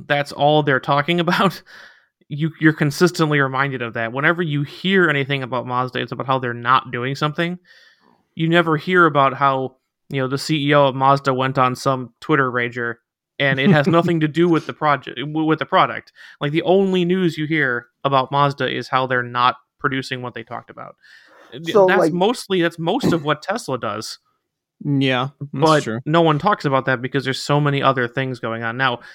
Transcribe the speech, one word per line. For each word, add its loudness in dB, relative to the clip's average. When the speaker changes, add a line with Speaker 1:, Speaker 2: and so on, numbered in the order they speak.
Speaker 1:
that's -2
all 2
they're 2
talking 0
<laughs> -
about, 0
you, -4
you're 6
consistently 0
reminded -2
of -8
that. -4
Whenever 0
you -2
hear 2
anything -2
about -6
Mazda, -4
it's -8
about -6
how 0
they're -6
not 0
doing -4
something. -4
You -2
never 2
hear 4
about 2
how, 0
you -4
know, -2
the -4
C -2
E 4
O 6
of -2
Mazda 2
went -2
on 2
some -4
Twitter 0
rager, -4
and 0
it 4
has 4
Speaker 2:
<laughs> -
Speaker 1:
nothing 2
to 2
do 2
with 2
the -8
project, -2
w-, -4
with 2
the -4
product. 0
Like, -4
the 0
only 2
news 0
you -4
hear -2
about 0
Mazda 0
is -6
how 0
they're 0
not 0
producing -4
what -10
they -12
talked -14
about. -18
Speaker 3:
So, 4
Speaker 1:
That's 4
Speaker 3:
like 2
Speaker 1:
mostly, 0
that's -2
most 0
of -2
what -2
Tesla -6
does. -8
Speaker 2:
Yeah, 0
that's -12
Speaker 1:
But 2
Speaker 2:
true. -4
Speaker 1:
no 2
one 4
talks 0
about 0
that -2
because -4
there's -4
so 0
many 0
other 2
things -6
going -8
on. -6
Now, -2